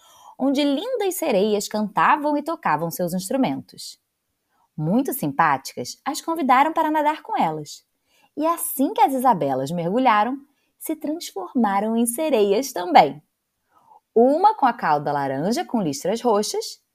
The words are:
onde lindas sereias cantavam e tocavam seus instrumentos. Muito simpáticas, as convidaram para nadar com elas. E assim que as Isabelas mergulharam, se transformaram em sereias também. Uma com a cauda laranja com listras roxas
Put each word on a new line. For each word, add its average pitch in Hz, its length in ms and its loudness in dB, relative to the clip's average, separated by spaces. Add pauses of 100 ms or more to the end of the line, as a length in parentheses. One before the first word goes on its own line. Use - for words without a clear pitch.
(360)
onde 277 280 0
lindas 381 500 -2
sereias 214 540 0
cantavam 220 680 0
e 285 60 -2
tocavam 170 480 -2
seus 175 240 -4
instrumentos. 185 840 -4 (760)
Muito 208 360 0
simpáticas, 143 920 -2
as 285 160 -6
convidaram 311 520 2
para 320 180 0
nadar 311 320 0
com 415 180 -4
elas. 156 460 -4 (500)
E 294 80 -4
assim 330 480 -2
que 440 80 -2
as 381 120 4
Isabelas 147 580 0
mergulharam, 214 680 0 (380)
se - 200 -8
transformaram 226 1000 -2
em 233 80 2
sereias 226 680 2
também. 196 500 4 (880)
Uma 320 440 4
com 294 100 2
a 233 60 4
cauda 151 400 0
laranja 143 520 -2
com 247 160 -2
listras 175 400 -2
roxas 226 640 -2 (120)